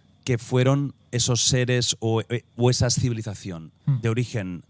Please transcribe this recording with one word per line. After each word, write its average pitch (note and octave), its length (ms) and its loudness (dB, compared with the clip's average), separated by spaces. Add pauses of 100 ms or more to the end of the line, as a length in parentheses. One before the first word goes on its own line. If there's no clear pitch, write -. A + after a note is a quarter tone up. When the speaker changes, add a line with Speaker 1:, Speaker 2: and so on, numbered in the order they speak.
(240)
Speaker 1:
que B2 140 0
fueron C3 560 2 (160)
esos A#2+ 340 0
seres B2 560 2
o, A2+ 220 0
eh, A#2+ 220 -6 (120)
o A#2+ 140 4
esa B2+ 200 2
civilización G2+ 840 -4 (140)
Speaker 2:
Mm. C3+ 140 2
Speaker 1:
de A2+ 80 -2
origen A2 600 -4